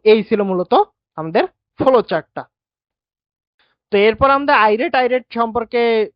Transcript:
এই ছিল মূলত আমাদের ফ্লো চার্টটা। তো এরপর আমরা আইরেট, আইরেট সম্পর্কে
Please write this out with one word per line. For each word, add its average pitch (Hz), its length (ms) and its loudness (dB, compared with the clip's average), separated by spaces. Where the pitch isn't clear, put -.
এই 214 200 4
ছিল 208 200 -2
মূলত 185 300 -4
আমাদের 160 280 -4
ফ্লো 262 220 2
চার্টটা। 151 420 -8
তো 208 60 2
এরপর 220 320 2
আমরা 277 260 0
আইরেট, 220 400 0
আইরেট 247 380 -2
সম্পর্কে 233 840 -2